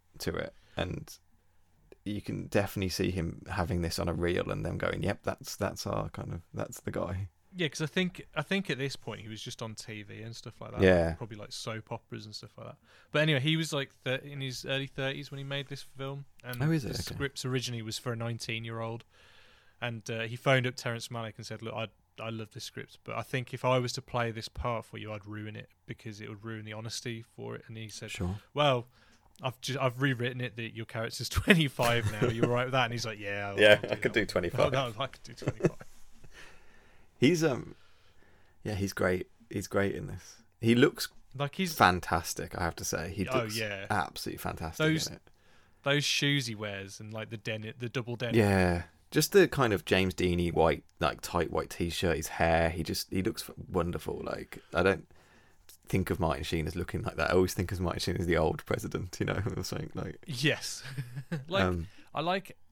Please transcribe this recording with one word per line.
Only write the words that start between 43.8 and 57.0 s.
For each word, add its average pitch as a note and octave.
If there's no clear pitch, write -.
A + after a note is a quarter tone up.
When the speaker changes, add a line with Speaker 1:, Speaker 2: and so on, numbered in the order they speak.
Speaker 1:
absolutely -
fantastic F2
Speaker 2:
Those, D#3
Speaker 1:
in -
it. -
Speaker 2:
those C#3+
shoes C#3+
he A2+
wears G2+
and, G#2+
like, A2
the A2+
denim, A2
the A#2+
double A#2+
denim. A#2
Speaker 1:
Yeah. F#2+
Just -
the F#3+
kind B2
of F2+
James F#2
Deany F2
white, D#2+
like, C2+
tight -
white D#2
t-shirt, E2+
his D#2
hair, E2
he E2+
just, -
he F#2+
looks F2+
f-, -
wonderful. E2+
Like, -
I E2
don't F#2
think -
of F2
Martin D#2+
Sheen D#2+
as E2+
looking F2